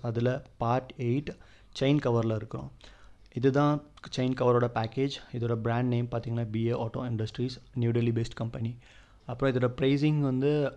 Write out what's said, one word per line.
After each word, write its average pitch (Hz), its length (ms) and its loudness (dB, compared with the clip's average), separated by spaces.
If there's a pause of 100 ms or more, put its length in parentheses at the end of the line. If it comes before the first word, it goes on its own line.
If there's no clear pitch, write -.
அதுல 120 400 -2 (140)
பார்ட் 123 400 -2
எயிட் 127 400 -2 (440)
செயின் 143 240 4
கவர்ல 117 300 2
இருக்கிறோம். 131 380 -8 (640)
இதுதான் 143 480 4 (340)
செயின் 127 180 0
கவரோட 123 400 4
பேக்கேஜ். 117 360 -2 (220)
இதோட 117 220 -2
பிராண்ட் 117 340 0
நேம் 120 220 0
பார்த்தீங்கன்னா, 117 400 -4
பி 113 160 0
ஏ 117 40 2
ஆட்டோ 117 260 -4
இண்டஸ்ட்ரீஸ், 120 540 -4 (240)
நியூ 117 160 2
டெல்லி 117 200 2
பேஸ்ட் 113 240 -2
கம்பெனி. 117 420 -6 (500)
அப்புறம் 127 280 0
இதோட 127 120 2
பிரைசிங் 143 540 2
வந்து 139 560 2